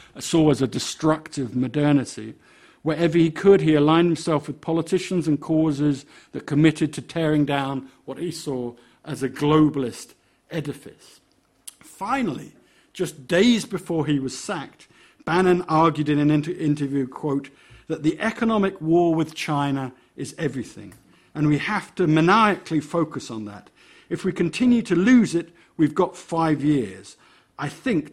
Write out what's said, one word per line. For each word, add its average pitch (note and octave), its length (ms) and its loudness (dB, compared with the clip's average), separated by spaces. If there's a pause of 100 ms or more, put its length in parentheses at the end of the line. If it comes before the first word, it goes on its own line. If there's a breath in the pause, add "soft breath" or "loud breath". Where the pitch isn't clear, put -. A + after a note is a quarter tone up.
(200 loud breath)
saw D#3 320 4
as B2 100 0
a C3 60 2
destructive D3 880 -4
modernity. C3 800 0 (480 soft breath)
Wherever D#3+ 340 0
he E3 140 4
could, G3 300 6
he D#3 120 2
aligned D#3 340 4
himself D#3 380 -2
with C#3 160 -12
politicians E3 680 -2
and C#3+ 120 0
causes D3 640 0 (280 loud breath)
that - 120 -10
committed D3+ 480 2
to - 80 -8
tearing D3+ 440 0
down C3+ 420 -4 (180 loud breath)
what C3 140 -12
he F3 100 -6
saw B2 440 -8 (320 soft breath)
as C3+ 180 -8
a B2+ 60 -4
globalist C#3+ 840 0 (380)
edifice. - 720 -12 (580)
Finally, G3+ 720 -6 (400 soft breath)
just D3+ 340 -8
days G#3+ 380 4
before E3 420 -4
he C#3+ 140 0
was C3 180 -6
sacked, - 500 -12 (360 soft breath)
Bannon F3+ 400 2
argued D#3 460 2
in D3 100 2
an D3 100 4
inter-, D3+ 220 2
interview, C#3+ 560 -2
quote, C#3 420 -6 (380 soft breath)
"that D#3 160 -8
the D#3 160 0
economic G#3+ 640 -2
war E3 340 2
with D#3 180 -2
China C#3 600 -4 (240 soft breath)
is - 200 -6
everything, A#2+ 560 -8 (400 soft breath)
and D3 140 0
we D3 120 2
have - 360 -6
to F#3 100 0
maniacally E3 760 4
focus D#3 500 -4
on A2 140 -10
that. G2+ 240 -16 (400 soft breath)
If E3+ 160 -8
we F#3 80 -2
continue A3+ 500 2
to F3+ 120 -2
lose G3 380 4
it, E3+ 220 -4 (220 soft breath)
we've D#3 180 2
got F3 220 0
five D#3+ 440 -2
years, A2 540 -2 (420 soft breath)
I D3 120 -8
think - 440 -4